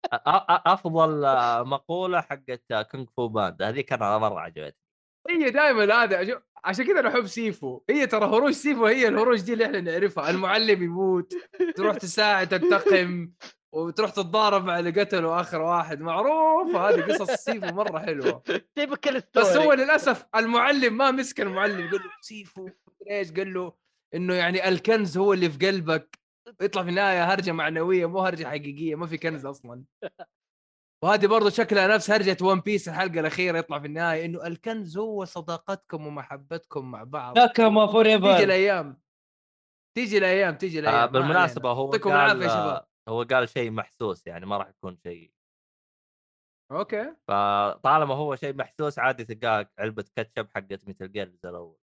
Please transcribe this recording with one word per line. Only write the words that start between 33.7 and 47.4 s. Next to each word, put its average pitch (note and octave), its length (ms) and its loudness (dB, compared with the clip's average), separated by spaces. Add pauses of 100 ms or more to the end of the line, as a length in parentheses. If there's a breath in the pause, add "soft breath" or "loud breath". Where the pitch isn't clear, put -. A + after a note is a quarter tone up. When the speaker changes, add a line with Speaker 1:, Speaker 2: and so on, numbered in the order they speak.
Speaker 2:
في D3 80 -12
النهاية E3 380 -4
إنه E3+ 220 -8
الكنز F#3 500 -10
هو G#3 280 -6
صداقتكم E3+ 840 -10
ومحبتكم C#3 840 -12
مع A2 120 -14
بعض. B2+ 340 -4
Speaker 4:
ناكاما A3+ 500 6
forever. G#3+ 340 4
Speaker 2:
تيجي F#3+ 220 6
الأيام. F#3 580 0 (960)
تيجي G#3+ 200 -2
الأيام، F#3 380 2
تيجي E3+ 220 -6
Speaker 1:
آه، D3+ 40 -4
Speaker 2:
الأيام. A#2 180 2
ما A#2 60 6
Speaker 1:
بالمناسبة C3+ 640 2
Speaker 2:
علينا. A#2+ 120 -2
Speaker 1:
هو C3+ 40 -2
Speaker 2:
يعطيكم D3 240 -2
Speaker 1:
قال، C#3+ 100 6
Speaker 2:
العافية C3 240 4
يا B2+ 60 0
شباب. G#2+ 180 0
Speaker 1:
آه، F#2 200 -6 (220)
هو A#2 140 -4
قال B2 260 2
شيء A#2+ 220 -4
محسوس، G#2+ 560 -8
يعني F2 180 -14
ما G2+ 120 -4
راح G2 100 -6
يكون F#2 300 -16 (100)
شيء. E2+ 240 -18 (1400)
Speaker 2:
أوكي. G#3 440 -6 (120)
Speaker 1:
فطالما G2+ 880 0